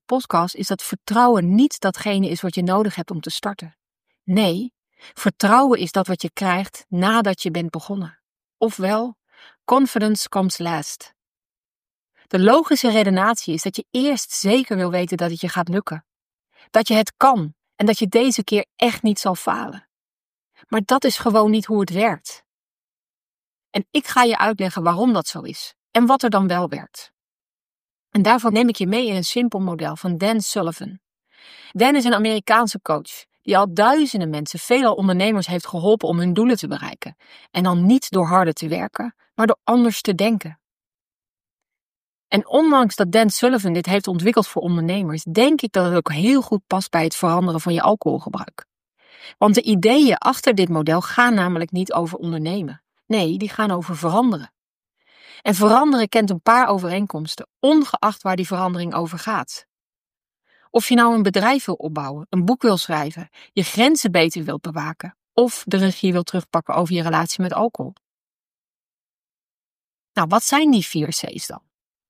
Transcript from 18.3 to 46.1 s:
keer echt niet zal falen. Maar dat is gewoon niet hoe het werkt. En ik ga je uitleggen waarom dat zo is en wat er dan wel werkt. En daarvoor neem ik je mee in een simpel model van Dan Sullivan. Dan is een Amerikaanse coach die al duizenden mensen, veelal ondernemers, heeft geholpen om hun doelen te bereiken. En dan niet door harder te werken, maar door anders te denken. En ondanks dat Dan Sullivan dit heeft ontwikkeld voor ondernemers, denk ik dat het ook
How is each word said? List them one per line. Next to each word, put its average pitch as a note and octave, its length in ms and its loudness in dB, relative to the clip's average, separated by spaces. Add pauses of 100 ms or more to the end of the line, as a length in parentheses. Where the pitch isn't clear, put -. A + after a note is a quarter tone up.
keer G#3 220 -2 (100)
echt - 260 0
niet G#3+ 160 0
zal F#3+ 160 -2
falen. - 540 -8 (800)
Maar A3 160 -2
dat C4 200 0
is C4 140 0
gewoon G#3+ 320 2
niet G#3+ 140 0
hoe G#3+ 160 -2
het F#3+ 100 -2
werkt. G3 540 -4 (1300)
En G3+ 200 -4
ik D4+ 160 -2
ga - 160 2
je A#3 160 2
uitleggen F#3+ 440 -2
waarom F3 300 2
dat F3+ 160 -2
zo - 120 -12
is - 340 -14 (160)
en A#3 160 4
wat C4+ 160 2
er A#3+ 80 0
dan G3 160 2
wel F3 220 -2
werkt. - 440 -14 (1000)
En G3+ 120 2
daarvoor A3+ 300 4
neem A#3+ 160 4
ik A#3 80 0
je F#3+ 100 -4
mee A#3 200 0
in G#3 80 -2
een F3+ 100 -4
simpel A#3+ 360 -2
model D#3+ 360 -6
van F3 220 -6
Dan G#3+ 220 0
Sullivan. F#3+ 600 -6 (720)
Dan C4 240 2
is B3+ 80 0
een A#3+ 100 2
Amerikaanse A3 680 0
coach - 420 -6 (220)
die F#3+ 120 4
al G3 160 0
duizenden A3 560 2
mensen, D3+ 280 -6
veelal A#3+ 360 2
ondernemers, F#3+ 520 0
heeft F3 200 -6
geholpen F#3+ 420 0
om E3+ 100 0
hun F3+ 140 0
doelen A3+ 240 2
te D3+ 120 -8
bereiken. - 480 -12 (340)
En F3+ 120 -2
dan F3 240 2
niet B3+ 240 4
door F#3 160 0
harder F3 260 2
te D#3 160 -8
werken, F3+ 460 -8 (200)
maar A3+ 120 0
door A3 180 2
anders A#3 360 2
te G3+ 140 -2
denken. G3 460 -2 (1700)
En G3+ 200 0
ondanks C4+ 480 4
dat F3+ 160 0
Dan A3 180 4
Sullivan G#3+ 420 0
dit F3 140 -2
heeft G3 200 0
ontwikkeld F#3+ 400 2
voor - 160 -6
ondernemers, E3+ 600 -2
denk B3 360 4
ik A3 120 -6
dat F#3 120 2
het F3 100 0
ook E3+ 180 0